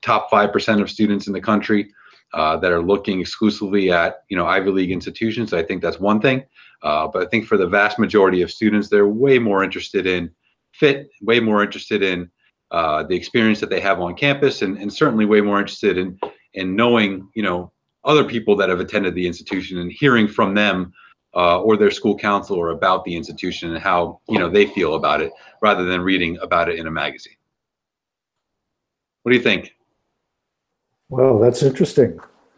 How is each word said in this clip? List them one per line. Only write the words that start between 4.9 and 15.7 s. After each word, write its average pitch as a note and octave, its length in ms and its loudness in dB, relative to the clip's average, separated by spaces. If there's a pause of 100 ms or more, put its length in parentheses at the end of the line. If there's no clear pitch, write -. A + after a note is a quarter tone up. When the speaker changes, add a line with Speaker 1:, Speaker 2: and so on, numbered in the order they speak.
Speaker 1:
institutions. G#2+ 600 -6
I E2 100 0
think F2+ 180 -6
that's E2+ 180 -4
one G#2 220 0
thing. C3 220 0 (400)
Uh, D2+ 240 -2
but F#2 160 -4
I - 20 -6
think A2 200 -2
for A2 120 0
the F#2+ 80 2
vast G2+ 320 0
majority F#2 460 4
of E2+ 80 -6
students, G#2 380 0
they're G#2 180 4
way B2 320 4
more G2+ 240 0
interested F#2 420 -4
in F2+ 240 -2 (440)
fit, C#3 360 0 (120)
way A2+ 180 2
more G#2+ 240 2
interested G2+ 400 -4
in, F2+ 260 -2 (400)
uh, D#2+ 340 -2
the F#2 120 -4
experience A2 460 0
that G#2+ 100 -4
they F#2 80 -2
have F#2+ 220 0
on F2 120 -6
campus, C#3+ 480 0
and, G2+ 160 -4
and G2+ 160 -8
certainly A2+ 320 2
way G#2 160 4
more G2+ 180 2
interested G2 380 -2